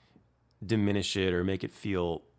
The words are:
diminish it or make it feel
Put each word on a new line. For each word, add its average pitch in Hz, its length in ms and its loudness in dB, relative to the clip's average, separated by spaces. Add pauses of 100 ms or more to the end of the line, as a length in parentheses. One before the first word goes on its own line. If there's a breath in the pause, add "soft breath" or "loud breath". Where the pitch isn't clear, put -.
(640 soft breath)
diminish 101 520 2
it 92 180 2
or 90 100 2
make 95 180 -2
it - 100 -6
feel 90 500 -2 (160)